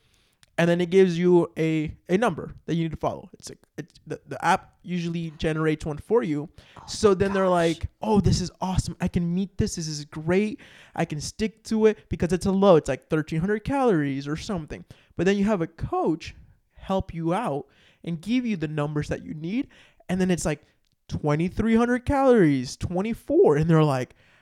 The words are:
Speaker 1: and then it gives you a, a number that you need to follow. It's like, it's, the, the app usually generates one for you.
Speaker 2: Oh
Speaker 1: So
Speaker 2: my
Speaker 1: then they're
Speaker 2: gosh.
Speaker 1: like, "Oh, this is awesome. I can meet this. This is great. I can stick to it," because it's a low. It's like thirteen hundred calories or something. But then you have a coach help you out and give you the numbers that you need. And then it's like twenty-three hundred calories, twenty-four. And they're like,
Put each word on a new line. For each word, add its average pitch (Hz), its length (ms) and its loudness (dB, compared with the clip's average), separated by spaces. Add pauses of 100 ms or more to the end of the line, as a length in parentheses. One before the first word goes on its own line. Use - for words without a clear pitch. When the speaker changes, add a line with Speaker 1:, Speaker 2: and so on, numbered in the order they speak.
(580)
Speaker 1:
and 170 100 4
then 175 120 2
it 175 100 -2
gives 185 260 4
you 175 400 4
a, 160 400 -2 (120)
a 175 100 2
number 220 340 -2 (140)
that 156 80 -4
you 165 80 0
need 165 80 -4
to 151 60 -8
follow. - 380 -8
It's - 140 -20
like, - 100 -18 (180)
it's, - 180 -14 (140)
the, - 180 -10
the 143 180 -10
app 170 380 -2
usually 170 560 -6
generates 156 480 -2
one 151 120 -6
for 233 260 0
you. 147 240 -4 (300)
Speaker 2:
Oh - 100 -20
Speaker 1:
So - 220 2
Speaker 2:
my 190 40 4
Speaker 1:
then 196 180 0
they're 190 120 2
Speaker 2:
gosh. 185 60 2 (280)
Speaker 1:
like, - 80 -6 (160)
"Oh, 214 160 2
this 170 220 2
is 175 100 -6 (100)
awesome. 180 400 -4
I 180 60 -2
can 175 260 -2
meet 185 240 -4
this. 214 200 -2
This 160 100 -8
is 147 180 -10
great. 180 540 -2 (380)
I 170 80 -2
can 151 160 -6
stick - 460 -6
to 220 200 2
it," 214 220 0
because 175 240 -2
it's 180 140 -2
a 196 40 2
low. 196 240 6
It's 151 140 4
like 131 200 -6
thirteen 160 300 -2
hundred 208 240 -2
calories 156 640 0
or 147 100 -4
something. 156 480 -10 (320)
But 170 100 0
then 202 100 4
you 196 80 0
have 208 160 0
a 160 80 -4
coach - 640 -4 (400)
help - 380 -6
you 165 220 -4
out 180 320 -4 (380)
and 170 140 -6
give 240 280 -2
you 214 100 -2
the 156 120 -4
numbers 151 400 -4
that - 140 -6
you - 120 -12
need. 180 340 -6 (400)
And 180 100 -2
then 185 120 2
it's 165 160 -2
like 151 160 -4 (460)
twenty-three 180 680 0
hundred 240 300 0
calories, 220 680 4
twenty-four. 214 800 2
And 160 120 2
they're 160 160 6
like, 131 300 -2 (280)